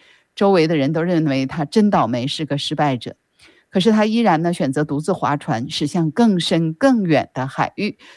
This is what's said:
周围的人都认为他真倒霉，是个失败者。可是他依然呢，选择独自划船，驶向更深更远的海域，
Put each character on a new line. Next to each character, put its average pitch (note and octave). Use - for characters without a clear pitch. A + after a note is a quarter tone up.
周 G3
围 F3
的 E3
人 C#3
都 D#3+
认 E3+
为 C3+
他 D3
真 G#3
倒 E3
霉， A#2+
是 D#3
个 C#3+
失 -
败 C#3+
者。 -
可 -
是 G#3+
他 G#3+
依 A3
然 F#3
呢， F3
选 C#3+
择 D3
独 D3
自 F#3
划 C#3+
船， B2+
驶 -
向 D#3+
更 G#3
深 E3
更 B3
远 D3
的 C3
海 -
域， G3+